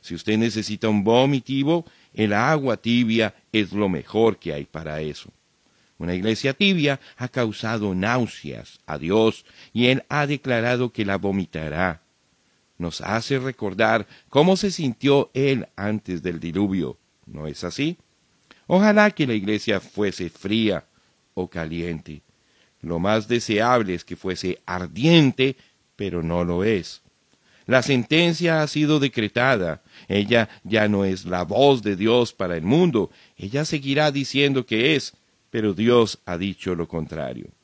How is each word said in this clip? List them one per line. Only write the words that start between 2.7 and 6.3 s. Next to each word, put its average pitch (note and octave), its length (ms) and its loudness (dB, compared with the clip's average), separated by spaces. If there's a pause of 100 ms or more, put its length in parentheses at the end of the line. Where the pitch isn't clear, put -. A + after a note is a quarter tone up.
tibia A2+ 600 0 (180)
es G2+ 180 0
lo G2+ 160 0
mejor G2 500 0
que E2 140 -8
hay D2 140 -6
para D#2 360 -10
eso. D2+ 280 -10 (680)
Una F2 180 -4
iglesia A2 380 -2